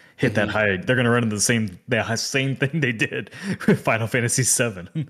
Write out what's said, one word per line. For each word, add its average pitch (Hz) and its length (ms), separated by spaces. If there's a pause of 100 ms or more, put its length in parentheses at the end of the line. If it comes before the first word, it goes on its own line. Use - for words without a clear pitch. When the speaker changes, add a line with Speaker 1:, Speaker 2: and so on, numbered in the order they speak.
(180)
Speaker 1:
hit 123 160
that 104 140
Speaker 2:
Mm-hmm. 104 100
Speaker 1:
high? 101 200
They're 90 180
gonna 120 160
run 120 120
into 107 120
the 101 60
same, 110 360 (100)
the 117 140
hi-, 107 140
same 135 400
thing 143 240
they 123 140
did 113 360 (180)
<laughs> - 200
with 208 120
Final 113 280
Fantasy 120 340
seven. 117 680